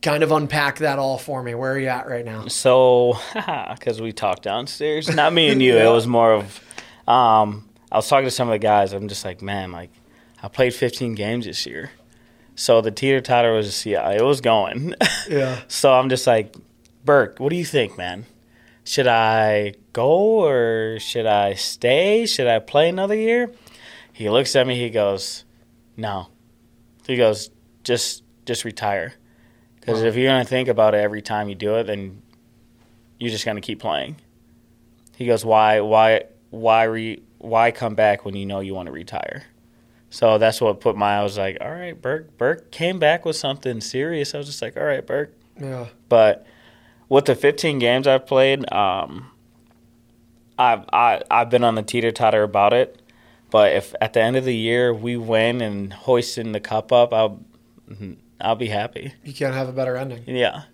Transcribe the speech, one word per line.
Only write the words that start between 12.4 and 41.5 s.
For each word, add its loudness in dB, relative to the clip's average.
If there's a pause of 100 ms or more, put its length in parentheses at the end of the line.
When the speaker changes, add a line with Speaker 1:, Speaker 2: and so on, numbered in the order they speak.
Speaker 2:
So 4
the -2
teeter-totter 0
was, -4
yeah, -2
it 0
was 0
going. -2
<laughs> -2
Speaker 1:
Yeah. -4
Speaker 2:
So 4
I'm 4
just -2
like, 0 (500)
"Burke, 2
what -2
do -4
you -4
think, -4
man? -10 (600)
Should 0
I 2 (200)
go 2
or 0
should -6
I 2
stay? 0
Should -2
I 2
play 2
another -2
year?" -2 (640)
He -6
looks 0
at 4
me, -4
he -4
goes, -2 (540)
"No." -8 (800)
He -4
goes, 2 (340)
"Just, -4 (220)
just -6
retire. -6 (680)
'Cause -4
Speaker 1:
Wow. 0
Speaker 2:
if -2
you're 2
gonna 2
think -2
about 4
it 2
every -2
time -6
you -10
do -2
it, 0
then -10 (960)
you're -6
just -8
gonna -6
keep -12
playing." -6 (1000)
He -8
goes, 0
"Why, 4
why, 4 (260)
why 2
re-, -6 (160)
why 0
come -6
back 2
when -10
you -8
know -8
you -10
wanna -12
retire?" -12 (640)
So 2
that's 2
what 0
put 0
my, 0
I 0
was -4
like, -4